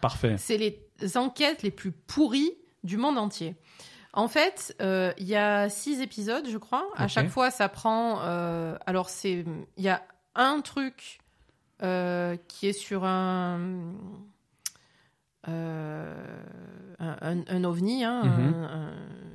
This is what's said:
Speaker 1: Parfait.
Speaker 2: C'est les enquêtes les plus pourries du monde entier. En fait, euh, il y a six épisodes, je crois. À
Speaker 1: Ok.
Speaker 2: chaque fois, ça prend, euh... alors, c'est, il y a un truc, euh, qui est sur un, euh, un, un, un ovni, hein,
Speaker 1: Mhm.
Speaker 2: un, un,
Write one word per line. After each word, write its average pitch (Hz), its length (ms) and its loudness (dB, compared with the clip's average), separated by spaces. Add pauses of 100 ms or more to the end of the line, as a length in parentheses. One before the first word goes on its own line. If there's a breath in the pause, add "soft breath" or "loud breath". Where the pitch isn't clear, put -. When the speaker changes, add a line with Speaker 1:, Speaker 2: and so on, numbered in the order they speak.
Speaker 1:
Parfait. 113 340 2
Speaker 2:
C'est 214 220 0
les 208 580 -2
enquêtes 277 460 2
les 202 80 0
plus 190 200 -6
pourries 285 640 2 (320 soft breath)
du 190 140 -2
monde 277 200 2
entier. 185 380 -4 (560 loud breath)
En 220 160 2
fait, 320 540 2
euh, 190 360 2
il 190 80 -6
y 208 100 2
a 208 340 4
six 269 300 -2
épisodes, 247 500 -2
je 220 80 -4
crois. 277 280 -2 (100)
À - 80 0
Speaker 1:
Ok. 202 60 2
Speaker 2:
chaque 180 200 2
fois, 254 200 4
ça 220 200 2
prend, 226 520 2
euh... 170 540 -2 (100)
alors, 185 220 0
c'est, 180 360 -2 (340)
il 185 60 -4
y 196 40 4
a 185 140 2 (320)
un 277 260 4
truc, - 580 -6 (640)
euh, 180 540 0 (120)
qui - 200 -4
est 185 40 2
sur 190 320 -4
un, 185 540 2 (1900 soft breath)
euh, 160 640 -6 (840)
un, 165 220 -6
un, 170 280 -2
un 180 160 2
ovni, 190 400 2
hein, 240 200 0
Speaker 1:
Mhm. 127 300 6
Speaker 2:
un, 165 100 -4
un, 156 280 -8 (420)